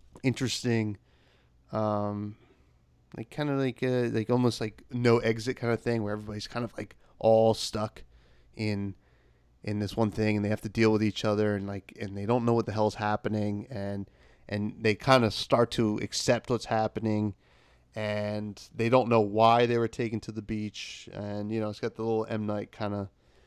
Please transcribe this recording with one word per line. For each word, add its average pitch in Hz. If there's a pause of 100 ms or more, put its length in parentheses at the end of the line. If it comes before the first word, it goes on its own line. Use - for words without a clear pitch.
(240)
interesting, 117 (760)
um, 104 (800)
like, -
kinda 147
like 135
a, 127
like, 113
almost 123
like 110
No 120
Exit 113
kinda 117
thing 117
where 104
everybody's 107
kind 120
of, 110
like, - (220)
all 113
stuck - (520)
in, 101 (680)
in 104
this 101
one 113
thing 107
and 104
they 104
have 107
to 107
deal 113
with 107
each 107
other 104
and, 98
like, 101
and 101
they 101
don't 117
know 120
what 113
the -
hell's 107
happening 104
and, 101 (400)
and 104
they 110
kinda 123
start 120
to 107
accept 107
what's 117
happening 107 (600)
and 104
they 110
don't 117
know 117
why 113
they 120
were 117
taken 113
to -
the 110
beach. 107
And, 104
you 110
know, 107
it's 104
got 117
the 110
little 110
M. 107
Night 104
kinda, 101 (360)